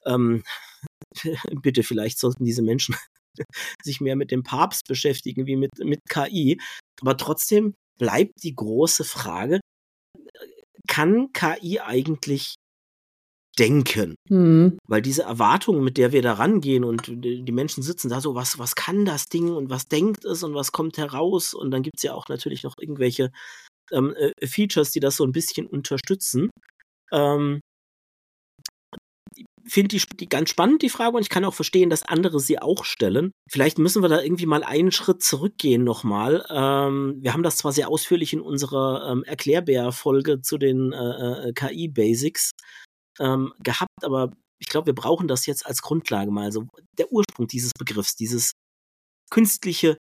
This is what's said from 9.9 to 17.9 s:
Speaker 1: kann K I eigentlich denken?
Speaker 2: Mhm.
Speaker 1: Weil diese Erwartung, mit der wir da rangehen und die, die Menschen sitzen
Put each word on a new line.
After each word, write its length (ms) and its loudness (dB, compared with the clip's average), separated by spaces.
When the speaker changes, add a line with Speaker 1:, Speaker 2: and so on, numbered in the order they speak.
Speaker 1:
kann 440 2
K 280 -2
I 180 -4
eigentlich 760 -2
denken? 560 4
Speaker 2:
Mhm. 480 8
Speaker 1:
Weil 140 2
diese 220 -2
Erwartung, 600 2
mit 140 0
der 140 6
wir 100 4
da 100 2
rangehen 500 2
und 260 -2
die, 360 -6
die 80 -4
Menschen 300 -2
sitzen 260 -6